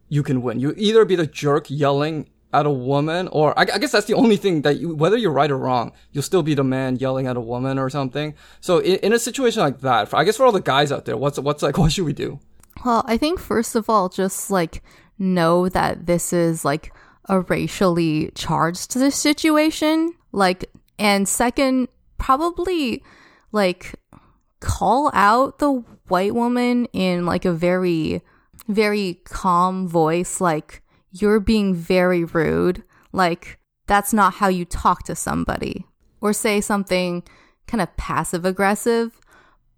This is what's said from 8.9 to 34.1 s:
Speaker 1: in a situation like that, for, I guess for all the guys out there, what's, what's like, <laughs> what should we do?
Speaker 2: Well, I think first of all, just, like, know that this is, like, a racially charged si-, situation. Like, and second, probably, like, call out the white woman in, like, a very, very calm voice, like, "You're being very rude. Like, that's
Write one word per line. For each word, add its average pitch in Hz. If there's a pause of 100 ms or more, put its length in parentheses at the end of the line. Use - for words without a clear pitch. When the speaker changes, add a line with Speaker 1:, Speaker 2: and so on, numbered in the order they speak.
Speaker 1:
in 196
a 233
situation 233
like 135
that, 120
for, -
I 143
guess 208
for 262
all 247
the 185
guys 143
out -
there, 120
what's, 135
what's 147
like, 143
<laughs> 151
what 156
should 185
we 139
do? 120 (440)
Speaker 2:
Well, 233
I -
think 311
first -
of 220
all, 208
just, -
like, 180 (380)
know 180
that 170
this 175
is, 165
like, 151 (360)
a 190
racially 165
charged 160
si-, 262
situation. 311 (180)
Like, 185 (260)
and 202
second, 254 (300)
probably, 330 (480)
like, 190 (640)
call 254
out 226
the 277 (240)
white 190
woman 247
in, 180
like, 175
a 180
very, 175 (460)
very 208 (100)
calm 185
voice, 170
like, 165 (300)
"You're 208
being 202
very 180
rude. 165 (280)
Like, 175 (280)
that's 202